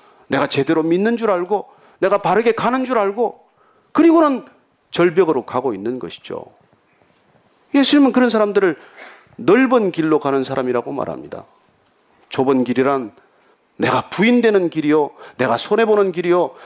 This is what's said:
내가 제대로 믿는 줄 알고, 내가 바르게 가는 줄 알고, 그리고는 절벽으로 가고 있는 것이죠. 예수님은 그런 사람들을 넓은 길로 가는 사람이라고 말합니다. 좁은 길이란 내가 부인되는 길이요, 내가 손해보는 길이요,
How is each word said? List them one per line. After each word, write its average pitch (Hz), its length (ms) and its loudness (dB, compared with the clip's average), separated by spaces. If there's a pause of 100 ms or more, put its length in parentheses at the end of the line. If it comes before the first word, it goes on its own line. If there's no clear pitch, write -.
(280)
내가 139 200 -2
제대로 165 360 -2
믿는 196 340 0
줄 220 140 -2
알고, 185 380 -4 (300)
내가 190 200 0
바르게 214 340 0
가는 247 320 -2
줄 247 120 -4
알고, 202 460 -4 (480)
그리고는 311 540 4 (460)
절벽으로 165 540 0
가고 127 280 -4
있는 110 260 -6
것이죠. - 460 -14 (1300)
예수님은 277 380 4
그런 247 180 2
사람들을 202 480 0 (600)
넓은 226 540 2
길로 156 280 0
가는 135 240 0
사람이라고 127 500 -4
말합니다. 107 500 -10 (880)
좁은 131 340 0
길이란 127 480 -2 (640)
내가 - 320 -4
부인되는 214 600 2
길이요, 151 420 0 (260)
내가 120 200 0
손해보는 208 560 0
길이요, 175 420 -2 (100)